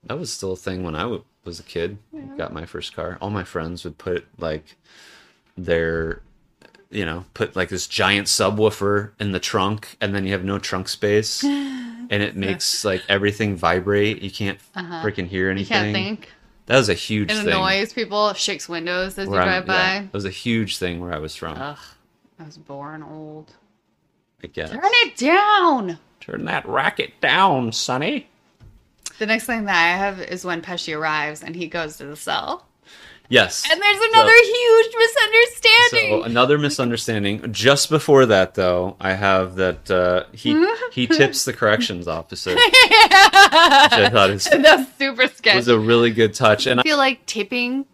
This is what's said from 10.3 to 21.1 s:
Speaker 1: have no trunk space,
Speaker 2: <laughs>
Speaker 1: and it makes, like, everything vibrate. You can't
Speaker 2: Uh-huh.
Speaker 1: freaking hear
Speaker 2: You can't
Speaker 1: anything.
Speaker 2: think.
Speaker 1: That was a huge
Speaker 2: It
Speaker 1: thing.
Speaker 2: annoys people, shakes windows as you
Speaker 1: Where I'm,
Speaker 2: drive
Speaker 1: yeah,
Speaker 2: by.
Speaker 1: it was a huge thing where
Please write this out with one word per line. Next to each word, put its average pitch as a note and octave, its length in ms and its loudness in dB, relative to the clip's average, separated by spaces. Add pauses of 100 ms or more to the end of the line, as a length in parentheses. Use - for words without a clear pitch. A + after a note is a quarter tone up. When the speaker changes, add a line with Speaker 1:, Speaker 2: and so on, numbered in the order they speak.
Speaker 1:
have F#2 120 -4
no G2 140 -4
trunk F#2+ 300 -8
space, G#2+ 560 -2
Speaker 2:
<laughs> - 0 -
Speaker 1:
and C4 680 -6
it - 240 -4
makes, F#2+ 480 -6
like, F#2+ 240 -2
everything G2+ 480 -2
vibrate. F#2 680 -2
You G2 80 -12
can't G2 280 -8 (180)
Speaker 2:
Uh-huh. F3 280 -12
Speaker 1:
freaking G2 220 -6
hear F#2 260 -4
Speaker 2:
You F#2+ 140 -4
can't G3+ 200 -2
Speaker 1:
anything. G#2 320 -4
Speaker 2:
think. - 120 -20 (360)
Speaker 1:
That A#2+ 120 2
was A#2 100 2
a F2+ 60 0
huge G#2 360 -4
Speaker 2:
It - 60 -4
Speaker 1:
thing. - 120 -4
Speaker 2:
annoys G3 440 -2
people, G#3 420 -4
shakes G3 340 -8
windows F3+ 500 -8
as G3 80 -8
you G3 60 -6
Speaker 1:
Where F#3 100 0
I'm, F#3 40 2 (180)
Speaker 2:
drive - 40 -12
Speaker 1:
yeah, F#3+ 320 -2
Speaker 2:
by. G3 60 -12
Speaker 1:
it G3 60 -20
was G2+ 120 -8
a F#2+ 60 -6
huge A2+ 480 -4
thing F2 220 -6
where F2 120 -10